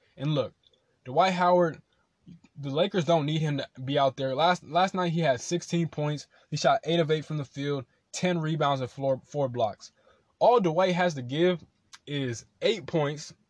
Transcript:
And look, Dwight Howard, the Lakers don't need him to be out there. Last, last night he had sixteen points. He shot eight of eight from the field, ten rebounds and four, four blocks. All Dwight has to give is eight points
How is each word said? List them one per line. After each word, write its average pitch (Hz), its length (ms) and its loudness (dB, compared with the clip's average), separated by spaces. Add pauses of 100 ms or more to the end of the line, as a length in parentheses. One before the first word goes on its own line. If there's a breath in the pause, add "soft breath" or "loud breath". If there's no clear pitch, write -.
(160)
And 151 180 -2
look, 117 200 -2 (500)
Dwight 170 300 2
Howard, 180 480 2 (760)
the 139 120 -8
Lakers 170 340 0
don't 156 220 2
need 156 160 -2
him 147 160 0
to 135 100 -6 (160)
be 139 160 0
out 135 160 2
there. 135 180 -4
Last, 170 300 2
last 175 300 0
night 180 180 0
he 165 80 0
had 156 220 2
sixteen 170 480 -2
points. 147 380 -4 (240 soft breath)
He 151 40 -4
shot 147 300 2
eight 170 160 2
of 151 100 -2
eight 156 140 0
from 156 100 -8
the 147 80 -4
field, 139 400 -6 (300)
ten 180 260 -2
rebounds 147 400 0
and 123 100 -4
four, 135 360 -2
four 143 240 -4
blocks. 117 420 -4 (480 soft breath)
All 233 220 6
Dwight 180 340 2
has 180 200 0
to 135 60 -8
give 156 400 0 (460)
is 135 380 -6 (160)
eight 196 240 0
points 151 480 -4 (160)